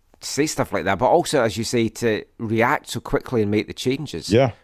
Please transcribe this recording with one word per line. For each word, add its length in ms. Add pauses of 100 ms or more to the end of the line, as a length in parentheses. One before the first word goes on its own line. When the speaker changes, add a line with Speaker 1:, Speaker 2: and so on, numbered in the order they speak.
(220)
Speaker 1:
say 260
stuff 260
like 120
that, 120
but 120
also, 340
as 140
you 60
say, 260
to 360 (140)
react 500
so 100
quickly 440
and 80
make 160
the 60
changes. 580
Speaker 2:
Yeah. 200 (120)